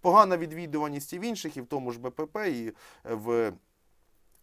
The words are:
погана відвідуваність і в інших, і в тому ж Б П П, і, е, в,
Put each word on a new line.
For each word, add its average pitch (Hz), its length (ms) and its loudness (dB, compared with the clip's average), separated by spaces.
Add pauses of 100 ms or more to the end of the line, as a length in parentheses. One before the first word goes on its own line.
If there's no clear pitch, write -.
погана 190 360 8
відвідуваність 151 760 -6
і 180 60 -6
в 180 40 -8
інших, 208 340 -6
і 135 40 -8
в 120 60 -10
тому 131 260 -4
ж 120 80 -10
Б 127 100 -8
П 156 160 -6
П, 208 240 -4
і, 120 160 -2
е, 110 80 -8 (300)
в, 113 480 0 (920)